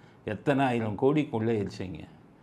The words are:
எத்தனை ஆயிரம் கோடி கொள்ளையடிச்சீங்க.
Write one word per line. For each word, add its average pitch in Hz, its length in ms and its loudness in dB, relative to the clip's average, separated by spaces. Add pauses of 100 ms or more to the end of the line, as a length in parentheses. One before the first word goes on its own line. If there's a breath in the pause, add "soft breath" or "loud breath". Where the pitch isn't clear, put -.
(240 soft breath)
எத்தனை 135 400 0
ஆயிரம் 113 300 0
கோடி 143 380 2
கொள்ளையடிச்சீங்க. 107 680 -2 (420 soft breath)